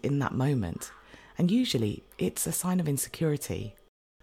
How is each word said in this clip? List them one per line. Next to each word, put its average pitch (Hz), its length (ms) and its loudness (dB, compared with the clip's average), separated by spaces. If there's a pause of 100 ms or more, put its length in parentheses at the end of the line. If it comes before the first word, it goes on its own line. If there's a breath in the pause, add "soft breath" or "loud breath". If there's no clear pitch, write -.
in 143 160 2
that 131 160 0
moment, 123 560 0 (480 loud breath)
and 170 140 4
usually 170 500 2 (160)
it's - 300 -2
a 165 40 -2
sign 180 280 0
of 156 80 0
insecurity. 139 880 -2 (460)